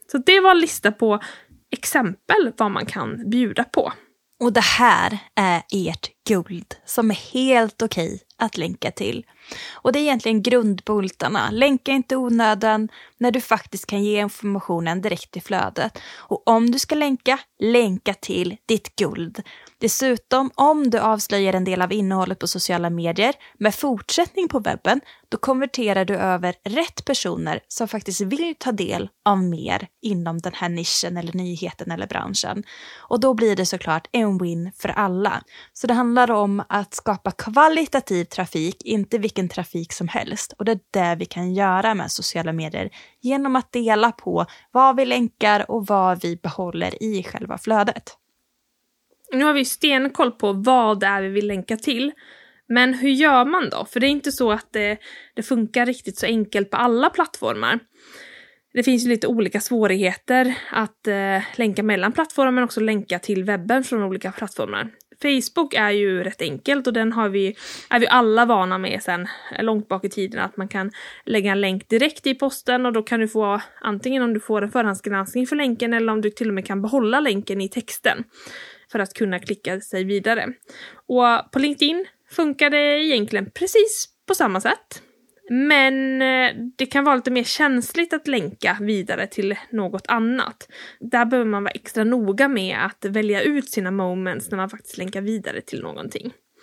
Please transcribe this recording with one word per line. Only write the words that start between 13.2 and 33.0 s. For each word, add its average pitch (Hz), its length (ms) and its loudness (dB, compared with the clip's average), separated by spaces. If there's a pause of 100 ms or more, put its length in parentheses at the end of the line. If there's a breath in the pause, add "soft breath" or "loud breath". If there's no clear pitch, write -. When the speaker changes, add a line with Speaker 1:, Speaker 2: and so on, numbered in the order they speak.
Speaker 2:
du 247 100 0
faktiskt - 440 -2
kan 202 180 -2
ge 208 160 2
informationen 185 840 -4
direkt 180 360 -6
i 170 40 -10
flödet. - 580 -4 (180)
Och - 300 -4
om 233 240 6
du 269 80 0
ska - 160 -2
länka, 269 440 0 (200)
länka 214 540 2
till 180 440 -4 (100)
ditt - 280 0
guld. 165 480 -4 (360 loud breath)
Dessutom, 254 760 0
om 294 340 4
du 220 100 2
avslöjar 202 540 2
en 185 100 2
del 180 180 0
av 180 120 0
innehållet 190 460 0
på 170 80 -4
sociala 175 420 -2
medier 170 440 0 (260 loud breath)
med 208 160 2
fortsättning 320 720 -2
på 277 120 0
webben, 214 420 0 (280 loud breath)
då 214 80 -4
konverterar 254 680 0
du 196 100 -2
över 180 480 0
rätt 269 420 -4
personer 175 600 -2
som 226 200 -6
faktiskt 208 340 -6
vill 294 380 -4
ta 254 120 -4
del 196 380 -4 (160)
av 196 180 4
mer 180 440 -4 (140)
inom 170 360 -4
den 175 180 -6
här 180 140 -4
nischen 170 480 -4
eller 170 160 -8
nyheten 175 580 -8
eller 185 160 -8
branschen. - 560 -4 (340 loud breath)
Och - 220 -2